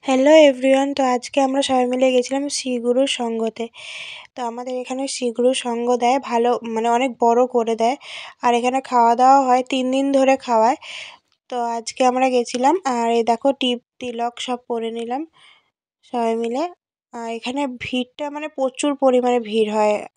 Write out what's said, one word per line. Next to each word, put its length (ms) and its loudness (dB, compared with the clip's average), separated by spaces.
হ্যালো 280 4
এভরিওয়ান, 520 4
তো 100 -4
আজকে 380 -2
আমরা 200 0
সবাই 260 0
মিলে 240 0
গেছিলাম 380 -2
শ্রী 300 -8
গুরুর 320 0
সঙ্ঘতে। 540 -6
তো 120 -18
আমাদের 380 -8
এখানে 280 -8
শ্রী 240 -6
গুরুর 260 2
সঙ্ঘ 300 -4
দেয় 220 2
ভালো, 300 0
মানে 200 -2
অনেক 300 2
বড় 280 4
করে 280 0
দেয়। 220 0
আর 120 2
এখানে 280 0
খাওয়া 340 4
দাওয়া 280 6
হয়, 200 4
তিন 280 -2
দিন 200 0
ধরে 260 4
খাওয়ায়। 400 2
তো 80 -8
আজকে 360 -6
আমরা 240 2
গেছিলাম, 460 0
আর 240 -2
এই 120 2
দেখো 300 0
টিপ 260 -2
তিলক 440 -6
সব 260 -6
পরে 260 -6
নিলাম 300 -6
সবাই 300 -2
মিলে। 280 -4
আর 200 -12
এখানে 280 -6
ভিড়টা 520 -6
মানে 200 -10
প্রচুর 460 -2
পরিমাণে 440 2
ভিড় 320 -2
হয়। 240 2